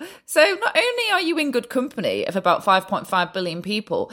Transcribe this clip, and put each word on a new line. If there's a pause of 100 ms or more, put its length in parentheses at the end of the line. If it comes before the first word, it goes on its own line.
(260)
So
not
only
are
you
in
good
company
of
about
five
point
five
billion
people,